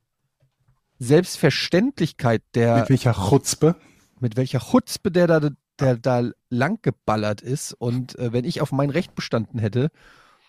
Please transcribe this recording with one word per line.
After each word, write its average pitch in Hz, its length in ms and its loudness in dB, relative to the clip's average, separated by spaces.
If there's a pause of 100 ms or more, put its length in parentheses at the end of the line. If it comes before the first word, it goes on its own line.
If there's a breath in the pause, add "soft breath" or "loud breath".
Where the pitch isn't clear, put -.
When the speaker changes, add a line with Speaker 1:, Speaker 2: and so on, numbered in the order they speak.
(1200)
Speaker 1:
Selbstverständlichkeit 170 1200 0 (120)
der 117 260 4
Speaker 2:
Mit 110 100 0
welcher 127 240 2
Chutzpe? 139 600 2 (460 soft breath)
Speaker 1:
mit 113 160 -4
welcher 131 240 -2
Chutzpe - 500 -2
der 175 160 2
da, 156 240 2 (280)
der 131 180 2
da 123 260 0 (280)
lang 127 320 -2
geballert 107 580 -2
ist. - 320 -8
Und, 123 460 -6
äh, 120 140 -4
wenn 120 120 -2
ich - 160 -6
auf 156 120 -4
mein 139 180 -2
Recht 165 240 -4
bestanden - 440 -4
hätte, 113 260 0 (640 soft breath)